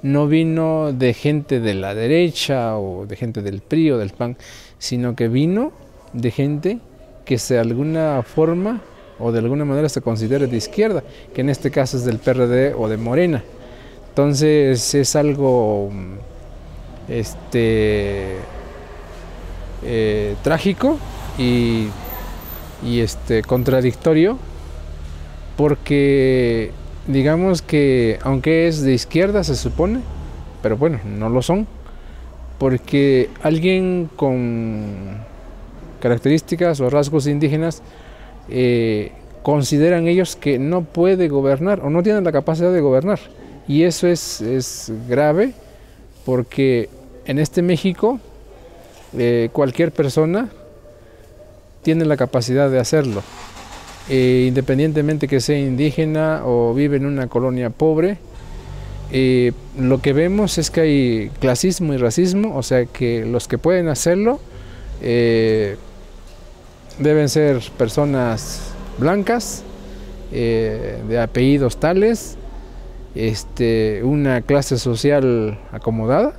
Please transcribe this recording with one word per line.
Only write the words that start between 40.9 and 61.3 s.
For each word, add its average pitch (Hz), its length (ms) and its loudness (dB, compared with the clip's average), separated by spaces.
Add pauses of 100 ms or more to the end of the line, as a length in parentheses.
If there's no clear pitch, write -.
gobernar 139 520 2
o 139 80 -4
no 165 140 2
tienen 208 220 2
la 165 80 0
capacidad 160 400 2
de 180 100 2
gobernar, 143 380 2 (460)
y 147 180 4
eso 175 240 2
es, - 340 -2
es 127 500 -4 (160)
grave, 151 460 2 (720)
porque 127 640 0 (340)
en 135 140 -2
este 156 240 0
México, 190 580 0 (960)
eh, 120 360 2
cualquier 151 400 0
persona 160 580 0 (1300)
tiene 160 220 2
la 147 140 2
capacidad 131 520 2
de 131 80 2
hacerlo, 123 440 0 (880)
eh, 127 380 4
independientemente 147 800 2
que 139 120 2
sea 147 180 0
indígena 156 840 0
o 120 300 2
vive 143 240 2
en 135 80 0
una 135 220 -2
colonia 123 420 0
pobre. 160 480 2 (960)
Eh, 127 400 4 (260)
lo 127 240 2
que 139 100 2
vemos 180 460 2
es 156 120 -2
que 170 120 0
hay 123 480 2 (100)